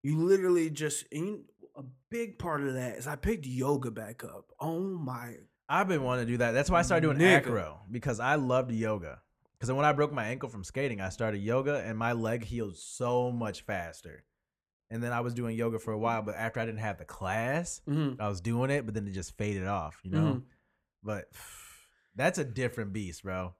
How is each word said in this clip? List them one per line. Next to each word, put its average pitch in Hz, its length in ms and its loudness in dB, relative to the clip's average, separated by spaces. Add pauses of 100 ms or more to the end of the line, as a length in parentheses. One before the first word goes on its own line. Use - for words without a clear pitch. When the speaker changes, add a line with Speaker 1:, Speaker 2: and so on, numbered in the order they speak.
Speaker 1:
You 147 160 2
literally 175 500 6
just, 151 420 -2
and 160 160 -2
you, 208 160 -8 (320)
a 139 80 -14 (260)
big 233 280 -6
part 156 240 0
of 135 140 0
that 127 220 -4
is 131 100 -8
I 151 80 -4
picked 185 300 0
yoga 131 440 2
back 110 340 -10
up. - 360 -14
Oh 165 200 -2
my 127 580 -6 (300)
Speaker 2:
I've 185 200 4
been 156 160 2
wanting 127 240 2
to 120 60 0
do 123 40 0
that. 117 140 4
That's 143 180 2
why 175 100 6
I - 40 6
started 165 240 4
doing 139 100 4
Speaker 1:
Nigga. 170 200 10
Speaker 2:
acro, 92 420 0 (100)
because 117 300 -2
I 131 160 4
loved 127 360 4
yoga. 107 500 -2 (380)
'Cause 117 120 -2
when 139 140 2
I 151 80 6
broke 147 180 2
my 123 140 -2
ankle 127 240 -4
from 104 160 -10
skating, 131 340 -2
I 95 80 -2
started 107 320 -2
yoga 135 460 2
and 110 120 -4
my 117 140 2
leg 117 320 0
healed 107 340 -4
so 123 540 0
much 113 300 -4
faster. 85 640 -8 (680)
And 113 100 -4
then 120 120 -2
I 120 80 0
was 120 120 -2
doing 117 240 -2
yoga 117 220 0
for 110 140 -4
a 107 40 -2
while, 113 240 0
but 104 140 -6
after 113 240 -4
I 113 60 0
didn't 110 160 -6
have 104 160 -4
the 78 80 -14
class, 117 840 -4
Speaker 1:
Mm-hmm. 143 320 0
Speaker 2:
I 107 60 0
was 95 140 -2
doing 117 280 2
it, 139 160 0
but 107 80 -6
then 104 140 -4
it 98 40 -6
just 92 260 -8
faded 101 280 -2
off, 90 380 -4
you 92 80 -6
know? 156 80 4 (140)
Speaker 1:
Mm-hmm. 127 60 -2 (640)
Speaker 2:
But 101 300 -6 (400)
<sighs> - 440 -20
that's 165 220 2
a 156 60 -2
different 117 500 -4
beast, 95 300 -6
bro. 92 360 -6